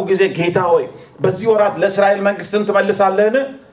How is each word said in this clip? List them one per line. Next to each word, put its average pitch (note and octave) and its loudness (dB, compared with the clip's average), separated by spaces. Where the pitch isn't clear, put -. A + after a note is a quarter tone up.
ጊዜ F#3+ 2
"ጌታ E3+ -2
ሆይ፣ E3+ 2
በዚህ F#3+ -2
ወራት G#3 2
ለእስራኤል G3 2
መንግሥትን G3+ -2
ትመልሳለህን?" G3+ 0